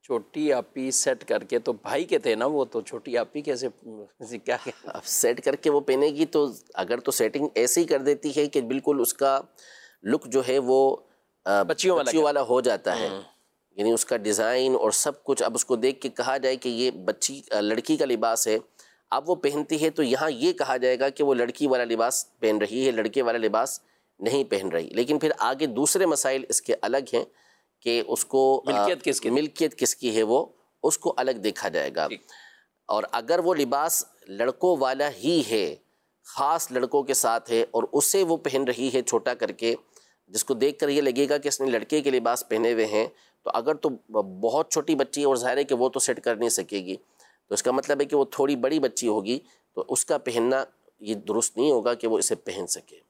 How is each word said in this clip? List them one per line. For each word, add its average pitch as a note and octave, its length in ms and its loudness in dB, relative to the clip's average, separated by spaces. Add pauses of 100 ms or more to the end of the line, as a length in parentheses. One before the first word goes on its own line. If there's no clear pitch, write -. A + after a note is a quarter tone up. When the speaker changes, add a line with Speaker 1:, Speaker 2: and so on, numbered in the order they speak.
Speaker 1:
چھوٹی C#3+ 500 -2
آپی C3 380 -4
set B2+ 340 -2
کر G#2 200 -2
کے، A#2+ 140 -2
تو A#2+ 140 -2
بھائی B2+ 320 -4
کے F3 140 0
تھے A2+ 160 0
نا A2+ 120 0
وہ، C#3+ 180 0
تو A2+ 160 -4
چھوٹی A#2 380 -6
آپی A#2 220 -4
کیسے، C3 280 -4 (760)
کیا B2 200 -2
کہ B2+ 60 -8 (140)
Speaker 2:
اب - 200 -14
set B2+ 400 0
کر C#3 120 0
کے D#3 140 0
وہ D3 100 4
پہنے C#3 260 2
گی D3+ 200 0
تو D3 200 2 (280)
اگر F#2 260 -4
تو - 100 -2
setting C3 440 0
ایسی B2 300 2
کر D3+ 140 2
دیتی C#3+ 380 0
ہے D3 100 2
کہ C#3+ 140 0
بالکل C3+ 400 -2
اس A#2 140 0
کا C3+ 260 2 (640)
look A#2+ 220 -2
جو B2+ 240 0
ہے C3 100 2
وہ، C3+ 380 4 (480)
آ، G2+ 180 2
Speaker 1:
بچیوں F3 340 2
والا C#3+ 120 0
Speaker 2:
بچیوں D#3+ 120 2
Speaker 1:
کیا؟ D3+ 40 4
Speaker 2:
والا D3 180 2
ہو B2+ 180 2
جاتا G2+ 380 0
ہے، E2 100 -2
Speaker 1:
ہوں۔ F#2+ 140 -8 (540)
Speaker 2:
یعنی G#2+ 160 2
اس A2+ 120 2
کا B2 120 -2
design A2+ 640 0
اور A2 100 2
سب - 340 -2
کچھ، C3+ 180 0
اب A#2 120 0
اس A#2+ 100 -2
کو B2+ 120 0
دیکھ C3 240 0
کے C3+ 80 -6
کہا C3 280 -2
جائے C3 200 0
کہ B2+ 120 -8
یہ B2 220 0
بچی، A2 600 -6
آ، G#2+ 100 0
لڑکی A2+ 360 0
کا D3 80 0
لباس A#2 440 0
ہے، A2 100 2 (520)
اب C#3+ 200 -2
وہ F3+ 40 4
پہنتی D3+ 500 -2
ہے D#3+ 60 4
تو D#3 120 -2
یہاں C3 280 2
یہ C#3+ 220 0
کہا C3+ 240 -2
جائے B2+ 240 2
گا C#3 80 2
کہ C#3+ 160 0
وہ C#3 100 4
لڑکی A#2+ 320 0
والا B2+ 180 2
لباس A#2 540 -2
پہن G#2+ 200 2
رہی A2 280 0
ہے، C3 40 4
لڑکے A2 320 0
والا A#2 160 0
لباس A2 420 0 (380)
نہیں B2 260 0
پہن F#2+ 240 -2
رہی۔ E2 200 -2
لیکن C#3 300 0
پھر D3+ 200 0
آگے C3+ 280 -2
دوسرے D3 400 0
مسائل C3+ 420 0
اس - 140 -2
کے - 200 0
الگ A#2+ 140 0 (180)
ہیں A#2 100 0 (560)
کہ A#2 260 0
اس - 180 -4
کو، C3+ 420 2
آ، - 40 -2
Speaker 1:
ملکیت B2+ 320 0
کس C#3 180 -2
کی؟ B2 100 -4
Speaker 2:
ملکیت D3 480 -2
کس - 180 0
کی A2+ 200 -2
ہے A2+ 60 4
وہ، A2 240 2 (360)
اس - 160 0
کو - 180 -2
الگ B2+ 140 0
دیکھا G2+ 380 -4
جائے D2+ 280 -2
گا۔ D#2 120 -2
Speaker 1:
ٹھیک۔ - 140 -10 (640)
Speaker 2:
اور G#2 160 -2 (100)
اگر A#2+ 260 0
وہ F3 160 2
لباس C#3+ 500 0 (240)
لڑکوں B2+ 520 0
والا C3+ 300 0
ہی D3 400 0
ہے، F#2+ 240 0 (500)
خاص D3 480 -2
لڑکوں B2+ 300 0
کے C3 120 -2
ساتھ A#2 360 0
ہے A#2 200 2
اور A2+ 120 0 (100)
اسے D3 300 2
وہ E3 140 2
پہن C3+ 280 -2
رہی B2 300 -2
ہے B2+ 80 2
چھوٹا A#2+ 320 -2
کر G#2 180 -4
کے، A#2 220 -2 (540)
جس G#2 160 -4
کو C3+ 100 0
دیکھ C#3 240 0
کر D3 100 0
یہ C#3+ 140 2
لگے C3+ 260 2
گا D3 100 2
کہ C#3+ 100 -2
اس C3+ 120 -4
نے C3+ 100 2
لڑکے A#2+ 300 0
کے C#3 100 2
لباس B2 380 0
پہنے A2+ 240 2
ہوئے A2+ 140 2
ہیں، G#2+ 200 2 (380)
تو - 100 -2
اگر B2 200 0
تو D3 140 -2 (340)
بہت A2 480 -2
چھوٹی D#3 240 0
بچی C#3 260 -2
ہے C#3+ 60 2
اور C3+ 100 6
ظاہر B2 200 0
ہے C#3+ 80 2
کہ C3+ 100 0
وہ B2+ 140 2
تو B2+ 120 -2
سیٹ B2 200 0
کر A#2 160 0
نہیں A#2 120 0
سکے G2+ 300 -2
گی، F#2 180 -6 (520)
تو G2+ 60 -2
اس G2+ 80 -2
کا B2+ 80 2
مطلب C3+ 300 0
ہے C#3+ 40 2
کہ D3 120 0
وہ C#3 140 4
تھوڑی C#3+ 260 0
بڑی C#3 240 0
بچی A#2+ 280 -2
ہوگی G#2+ 300 0 (360)
تو - 140 -6
اس - 160 -2
کا D3+ 140 0
پہننا B2+ 460 0 (360)
یہ G#2+ 140 -6
درست G#2 420 -4
نہیں C#3 140 2
ہوگا A#2+ 240 2
کہ A2+ 120 -6
وہ G#2+ 120 2
اسے - 160 0
پہن F2+ 320 -8
سکے۔ - 320 -10 (120)